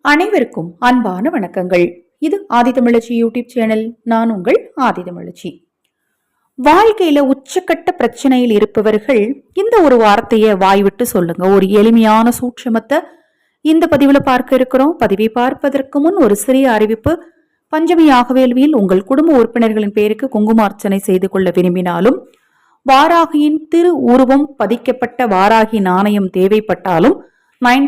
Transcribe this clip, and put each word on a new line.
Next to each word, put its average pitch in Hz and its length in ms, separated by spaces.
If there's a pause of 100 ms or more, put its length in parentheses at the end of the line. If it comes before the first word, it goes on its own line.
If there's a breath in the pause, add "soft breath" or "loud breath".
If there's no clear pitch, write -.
அனைவருக்கும் 294 760
அன்பான 240 500
வணக்கங்கள். 185 640 (240)
இது 320 360
ஆதிதமிழச்சி 240 560
YouTube 233 380
சேனல். 220 560
நான் 226 260
உங்கள் 220 520
ஆதிதமிழச்சி. 175 680 (1120)
வாழ்க்கையில 349 600
உச்சக்கட்ட 302 640 (100)
பிரச்சனையில் 247 540
இருப்பவர்கள் 214 920 (100)
இந்த 440 280
ஒரு 269 160
வார்த்தையை 214 580
வாய்விட்டு 196 500
சொல்லுங்க. 180 440
ஒரு 196 200
எளிமையான 220 600
சூட்சமத்தை 247 680 (600 soft breath)
இந்த 320 300
பதிவுல 277 280
பார்க்க 254 360
இருக்கிறோம். 262 400
பதிவை 214 340
பார்ப்பதற்கு 269 720
முன் 339 160
ஒரு 220 200
சிறிய 262 360
அறிவிப்பு. 220 520 (520 loud breath)
பஞ்சமி 330 340
யாகவேள்வியில் 254 680
உங்கள் 190 280
குடும்ப 302 340
உறுப்பினர்களின் 220 540
பேருக்கு 214 420
குங்குமார்ச்சனை 214 640
செய்து 190 320
கொள்ள 190 240
விரும்பினாலும், 180 720 (640 soft breath)
வாராகியின் 302 680 (120)
திரு 339 280
உருவம் 262 680
பதிக்கப்பட்ட 240 640
வாராகி 214 540
நாணயம் 190 560
தேவைப்பட்டாலும், 196 800 (480 loud breath)
நைன் 269 220